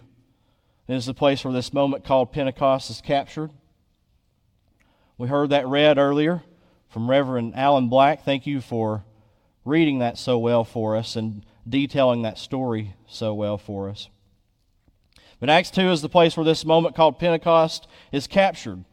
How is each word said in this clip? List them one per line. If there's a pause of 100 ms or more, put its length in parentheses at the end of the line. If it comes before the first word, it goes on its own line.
(880)
is
the
place
where
this
moment
called
Pentecost
is
captured. (1700)
We
heard
that
read
earlier (460)
from
Reverend
Alan
Black.
Thank
you
for (600)
reading
that
so
well
for
us
and (240)
detailing
that
story (120)
so
well
for
us. (1300)
But
Acts
two
is
the
place
where
this
moment
called
Pentecost (240)
is
captured.